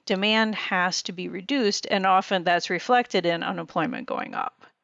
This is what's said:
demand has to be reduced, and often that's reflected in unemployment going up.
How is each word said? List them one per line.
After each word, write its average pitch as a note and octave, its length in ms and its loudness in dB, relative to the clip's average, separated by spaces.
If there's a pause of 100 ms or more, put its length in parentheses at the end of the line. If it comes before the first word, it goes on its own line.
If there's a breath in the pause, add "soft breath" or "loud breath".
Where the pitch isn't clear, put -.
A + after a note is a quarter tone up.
demand G#3+ 500 2
has F#3 480 0
to F#3+ 100 -8
be F3+ 160 -8
reduced, G3+ 600 0
and F#3+ 160 2
often F#3+ 380 4
that's F3 260 2
reflected G3+ 560 2
in E3+ 180 0
unemployment E3 640 -4
going - 260 -6
up. - 320 -8 (180)